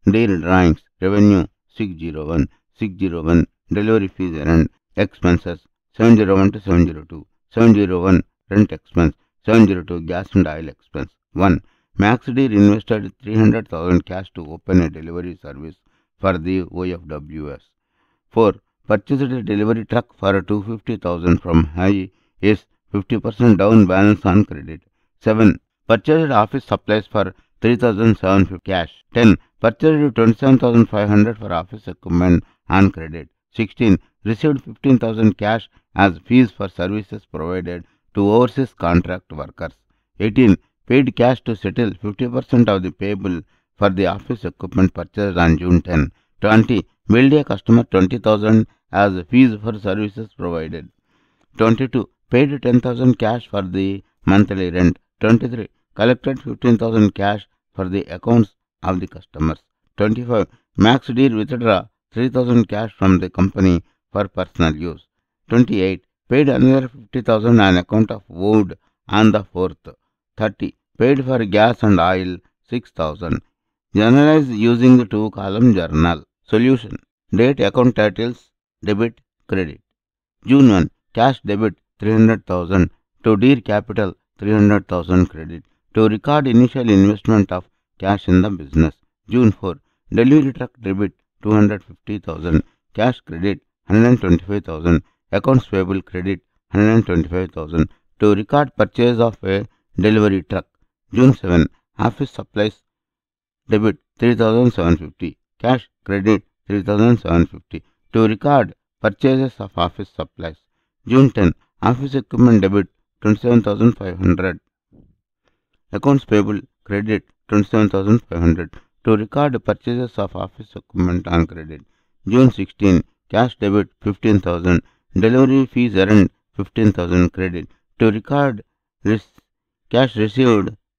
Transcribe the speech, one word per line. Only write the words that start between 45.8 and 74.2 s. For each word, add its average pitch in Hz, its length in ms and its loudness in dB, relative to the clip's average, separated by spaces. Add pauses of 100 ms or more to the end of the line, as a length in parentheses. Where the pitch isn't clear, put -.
ten. 82 300 -4 (300)
Twenty, 110 440 2 (220)
billed 131 260 4
a 151 100 2
customer 117 400 0
twenty 95 340 0
thousand 110 500 2 (240)
as 95 380 -2
fees 123 320 4
for 107 180 -8
services 104 580 -6
provided. 82 520 -10 (680)
Twenty-two, 113 520 -2 (200)
paid 139 320 0
ten 123 200 0
thousand 123 360 -2
cash 113 300 -4
for 101 140 -6
the 95 420 -6 (220)
monthly 95 440 0
rent. 87 300 0 (200)
Twenty-three, 117 500 -2 (260)
collected 123 460 -2
fifteen 117 360 -2
thousand 110 380 -2
cash 104 320 -4 (260)
for 92 160 -8
the 95 140 -6
accounts 113 520 -2 (280)
of 92 160 -4
the 90 80 -10
customers. - 560 -8 (320)
Twenty-five, 110 520 -2 (300)
Max 113 300 2
Deer 127 280 0
withdraw 107 520 -2 (260)
three 123 160 -4
thousand 120 380 0
cash 107 300 -8
from 95 220 2
the 87 100 -6
company 92 540 0 (280)
for 98 160 -4
personal 85 480 -4
use. 80 320 -12 (420)
Twenty-eight, 104 560 0 (240)
paid 139 200 2
another 131 380 2
fifty 127 340 -12
thousand 113 380 2
on 95 180 2
account 104 340 -2
of 107 160 -14
wood 98 500 -2 (300)
on 107 240 2
the 104 120 -2
fourth. 90 340 -8 (600)
Thirty, 107 380 -6 (240)
paid 131 260 2
for 127 200 -2
gas 107 360 2
and 101 180 4
oil 90 380 -2 (320)
six 117 220 -8
thousand. 80 500 -8 (540)
Generalize 139 540 4